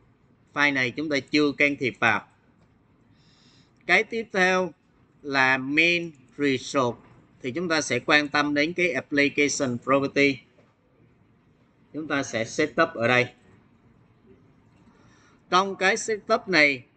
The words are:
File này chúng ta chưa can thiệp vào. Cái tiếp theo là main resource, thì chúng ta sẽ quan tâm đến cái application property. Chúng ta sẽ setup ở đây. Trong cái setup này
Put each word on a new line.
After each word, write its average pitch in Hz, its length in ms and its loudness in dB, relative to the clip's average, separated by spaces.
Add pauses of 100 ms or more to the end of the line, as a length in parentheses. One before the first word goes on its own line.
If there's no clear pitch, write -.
(540)
File 143 180 0
này 127 180 -2
chúng 151 180 -8
ta 139 120 -2
chưa 147 320 0
can 143 240 0
thiệp 120 240 -4
vào. 107 260 0 (1600)
Cái 190 180 2
tiếp 226 280 -8
theo 185 400 0 (500)
là 135 360 2
main 165 520 0 (280)
resource, 131 600 -2 (420)
thì 127 100 -6
chúng 175 160 -6
ta 160 120 0
sẽ 127 180 -2
quan 147 300 2
tâm 147 260 0
đến 151 180 0
cái 175 180 -2
application 139 920 0
property. 139 560 0 (1500)
Chúng 151 160 -10
ta 143 140 -2
sẽ 113 220 -4
setup 160 500 -2
ở 117 140 0
đây. 123 180 2 (2250)
Trong 190 260 2
cái 196 200 0
setup 220 520 -4
này 143 360 4 (120)